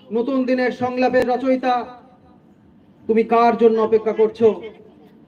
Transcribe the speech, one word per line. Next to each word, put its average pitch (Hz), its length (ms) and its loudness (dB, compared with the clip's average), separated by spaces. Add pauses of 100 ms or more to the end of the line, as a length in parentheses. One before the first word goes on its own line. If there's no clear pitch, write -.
(120)
নতুন 247 340 -2
দিনের 254 260 -2
সংলাপের 247 580 -2
রচয়িতা। 254 720 -2 (1040)
তুমি 220 160 2
কার 233 340 2
জন্য 226 240 4
অপেক্ষা 214 320 0
করছো? 214 480 0 (680)